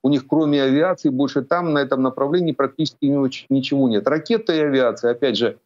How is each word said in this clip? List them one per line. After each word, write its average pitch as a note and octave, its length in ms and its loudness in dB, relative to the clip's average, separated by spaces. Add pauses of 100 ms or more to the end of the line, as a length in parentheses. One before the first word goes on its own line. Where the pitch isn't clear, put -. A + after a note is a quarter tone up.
У C3+ 60 2
них, C#3 180 0
кроме D3 360 2
авиации, D3+ 480 2
больше C3 320 -2
там, E3+ 300 -2
на D3 80 2
этом C3 220 -2
направлении, C#3+ 500 0
практически C#3+ 540 -4
не C#3+ 120 2
очень, C3 320 -4
ничего C3+ 380 0
нет. G#2 200 0
Ракеты E3 480 -2
и D#3 40 0
авиация, B2+ 520 0
опять A#2+ 240 -2
же G#2+ 300 -2